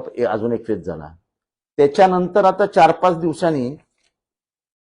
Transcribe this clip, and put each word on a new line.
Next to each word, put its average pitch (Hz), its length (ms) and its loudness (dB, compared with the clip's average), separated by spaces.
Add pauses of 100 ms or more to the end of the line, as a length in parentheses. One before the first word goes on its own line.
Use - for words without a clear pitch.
(160)
ए-, 120 100 -2
अजून 110 260 -4
एक 117 160 -6
फेज 98 180 -6
झाला. 78 300 -12 (600)
त्याच्यानंतर 180 680 2
आता 190 200 2
चार 170 260 4
पाच 175 260 0
दिवसांनी 160 500 -2 (1160)